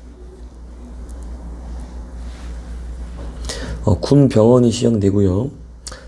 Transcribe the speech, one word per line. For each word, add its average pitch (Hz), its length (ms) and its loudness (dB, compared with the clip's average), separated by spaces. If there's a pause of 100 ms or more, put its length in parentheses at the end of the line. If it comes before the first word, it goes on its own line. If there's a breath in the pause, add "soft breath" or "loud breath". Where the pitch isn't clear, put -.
(3750 loud breath)
어, - 140 4
군 139 300 6
병원이 117 420 6
시행되고요. 104 800 2 (580 loud breath)